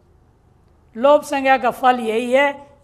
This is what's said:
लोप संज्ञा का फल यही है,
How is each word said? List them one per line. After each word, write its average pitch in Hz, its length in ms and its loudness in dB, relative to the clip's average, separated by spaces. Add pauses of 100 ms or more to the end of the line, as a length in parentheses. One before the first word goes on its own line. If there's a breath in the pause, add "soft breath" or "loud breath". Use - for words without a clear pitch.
(960)
लोप 285 280 2
संज्ञा 269 340 0
का 247 140 -2
फल 247 280 0
यही 233 340 -4
है, 277 500 -2